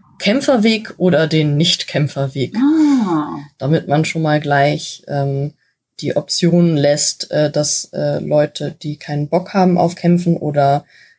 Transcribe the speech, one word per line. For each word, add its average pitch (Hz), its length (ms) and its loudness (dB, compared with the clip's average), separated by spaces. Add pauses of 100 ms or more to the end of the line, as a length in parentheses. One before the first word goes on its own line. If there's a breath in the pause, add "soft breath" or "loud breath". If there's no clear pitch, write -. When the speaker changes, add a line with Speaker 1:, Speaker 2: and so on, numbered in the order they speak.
(180)
Speaker 1:
Kämpferweg 220 800 0
oder 160 280 2
den 151 300 2
Nicht-Kämpferweg. 139 1000 -2
Speaker 2:
Ah. 254 800 2 (180)
Speaker 1:
Damit 143 320 0
man 147 160 2
schon 160 160 -4
mal 151 200 0
gleich, 147 680 -2
ähm, 139 460 -4 (460)
die - 160 -4
Option 170 640 2
lässt, 143 520 0
äh, 151 200 0
dass, - 420 -2
äh, 147 280 -4
Leute, 151 520 -2
die 151 240 -10
keinen 147 320 -6
Bock 175 240 -2
haben 180 240 4
auf 175 200 0
Kämpfen 175 420 2
oder, 143 480 0 (320 soft breath)